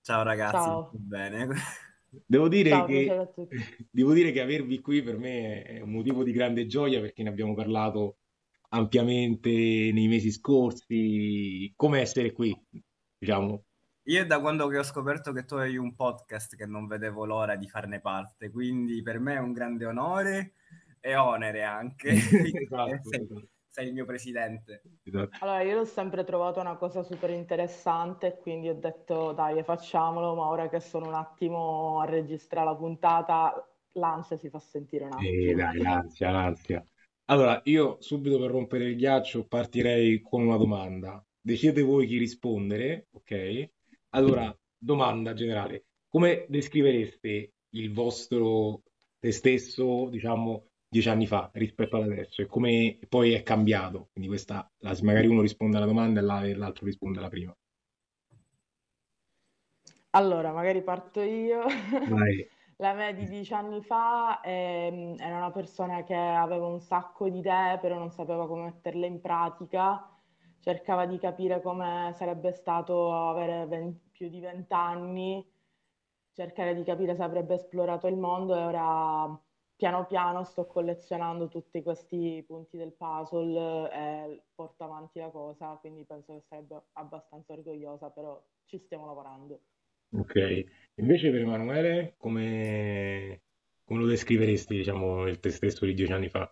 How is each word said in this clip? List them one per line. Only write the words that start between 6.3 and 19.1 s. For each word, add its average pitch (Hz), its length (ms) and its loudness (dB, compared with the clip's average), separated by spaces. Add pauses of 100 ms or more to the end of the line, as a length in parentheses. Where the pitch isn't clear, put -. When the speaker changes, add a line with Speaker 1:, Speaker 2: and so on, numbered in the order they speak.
Speaker 3:
grande 117 340 0
gioia, 131 340 0
perché 104 220 -8
ne 107 60 -2
abbiamo 107 260 -2
parlato 107 640 -2 (520)
ampiamente 117 800 2
nei 110 580 4
mesi 110 240 2
scorsi, 107 1400 0
come 143 240 4
essere 120 320 0
qui, 113 200 0 (640)
diciamo. 101 480 -2 (420)
Speaker 1:
Io 165 140 2
è 185 60 0
da 151 140 2
quando 151 260 0
che 139 120 0
ho 139 40 0
scoperto 143 500 -4
che 127 120 -6
tu 147 100 -12
hai 131 220 -2
un 123 180 -4
podcast 120 640 -4
che 104 100 -10
non 107 220 -8
vedevo 107 360 -6
l'ora 107 300 -2
di 98 140 -10
farne 101 320 -8
parte, 98 500 -8
quindi 120 500 -4
per 113 200 -6